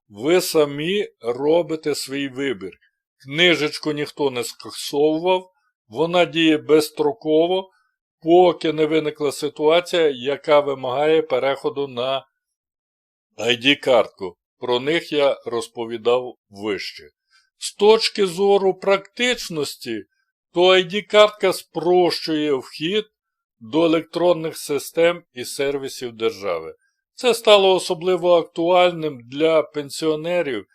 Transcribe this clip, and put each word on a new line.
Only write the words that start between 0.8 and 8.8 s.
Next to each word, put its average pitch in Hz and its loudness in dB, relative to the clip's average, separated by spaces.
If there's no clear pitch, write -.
робите 147 -2
свій 139 -8
вибір. 123 -8
Книжечку 151 0
ніхто 147 -4
не 120 -4
скасовував, 156 -2
вона 170 0
діє 156 2
безстроково, 156 0
поки 165 4
не 156 0